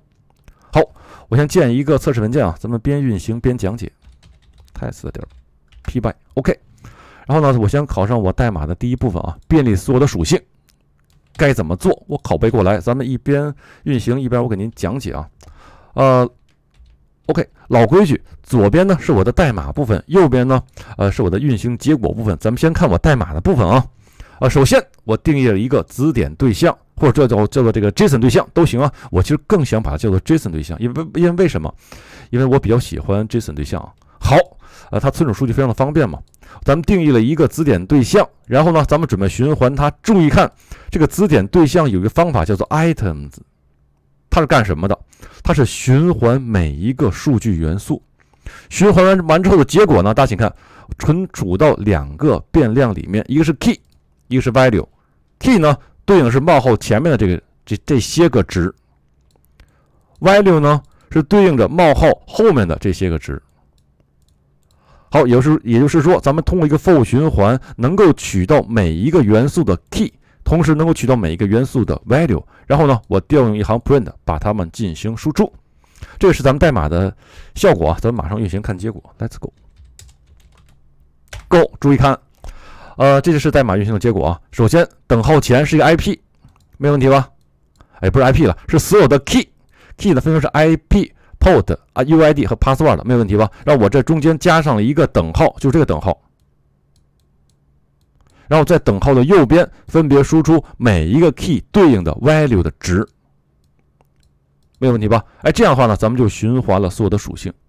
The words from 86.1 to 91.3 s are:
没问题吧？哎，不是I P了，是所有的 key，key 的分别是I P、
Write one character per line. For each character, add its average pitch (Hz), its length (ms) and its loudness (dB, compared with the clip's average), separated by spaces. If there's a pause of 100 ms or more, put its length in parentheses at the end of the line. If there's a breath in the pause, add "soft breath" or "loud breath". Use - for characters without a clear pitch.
没 139 140 -2
问 147 80 0
题 131 100 2
吧？ 135 200 2 (720 soft breath)
哎， 92 100 0
不 127 80 0
是 135 60 4
I 135 80 4
P 143 140 4
了， 92 200 0
是 156 140 0
所 - 180 2
有 175 80 6
的 143 140 4
key，key - 920 -4
的 127 80 2
分 156 140 0
别 160 60 2
是 - 80 -2
I 160 280 2
P、 - 360 0 (260 soft breath)